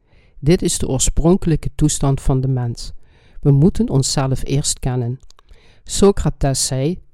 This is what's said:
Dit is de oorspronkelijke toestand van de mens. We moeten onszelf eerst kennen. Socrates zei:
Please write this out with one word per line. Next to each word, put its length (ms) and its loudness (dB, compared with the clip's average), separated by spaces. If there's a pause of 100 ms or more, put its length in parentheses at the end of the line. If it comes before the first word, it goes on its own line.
(380)
Dit 240 2
is 160 -2
de 100 -2
oorspronkelijke 840 0
toestand 460 0
van 200 0
de 80 -2
mens. 440 -4 (480)
We 100 4
moeten 380 4
onszelf 560 0
eerst 340 -2
kennen. 400 -4 (640)
Socrates 840 0
zei: 320 -4 (160)